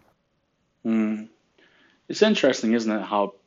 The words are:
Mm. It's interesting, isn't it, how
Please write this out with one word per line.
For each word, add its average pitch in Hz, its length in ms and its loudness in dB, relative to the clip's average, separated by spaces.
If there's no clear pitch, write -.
Mm. 110 460 -2
It's 160 140 0
interesting, 135 500 2
isn't 113 180 0
it, 104 120 -4
how 101 320 -2